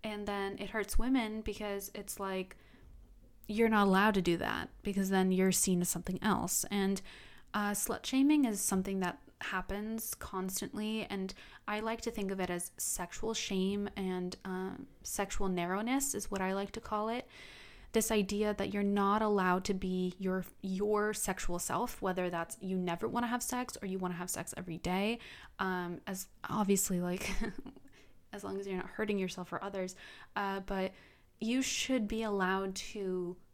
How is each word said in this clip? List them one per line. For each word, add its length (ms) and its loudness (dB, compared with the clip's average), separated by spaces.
And 240 -6
then 320 -4
it 120 -6
hurts 280 2
women 440 4
because 520 -4
it's 260 -8
like, 360 -2
you're 200 4
not 180 6
allowed 280 6
to 80 4
do 140 4
that 340 -2
because 280 0
then 220 6
you're 200 6
seen 280 4
as 80 2
something 340 -4
else. 480 2
And, 320 2
uh, 200 0
slut 340 -4
shaming 380 6
is 160 0
something 400 0
that 180 0
happens 720 -4
constantly, 960 -4
and 240 -4
I 140 -2
like 220 -2
to 80 0
think 200 -2
of 100 -4
it 100 0
as 260 -2
sexual 580 -4
shame 600 0
and, 480 -2
um, 420 -6
sexual 460 0
narrowness 680 0
is 160 -4
what 100 -2
I 120 0
like 200 -2
to 80 -6
call 280 -2
it, 180 -4
this 180 4
idea 440 2
that 180 -2
you're 100 2
not 400 4
allowed 420 4
to 100 2
be 440 0
your, 260 0
your 500 2
sexual 460 0
self, 420 -2
whether 300 0
that's 300 -4
you 160 -2
never 320 0
wanna 180 0
have 160 -2
sex 400 -4
or 40 -6
you 120 -2
wanna 160 -2
have 160 -4
sex 260 -6
every 220 -6
day. 400 0
Um, 480 -2
as 220 -6
obviously, 520 2
like, 300 -2
<laughs> 500 -20
as 120 -10
long 160 -4
as 60 -8
you're 100 -2
not 140 -4
hurting 280 0
yourself 340 -4
or 120 -2
others, 320 -4
uh, 240 -2
but 320 -2
you 220 2
should 440 0
be 160 -2
allowed 540 0
to 600 -4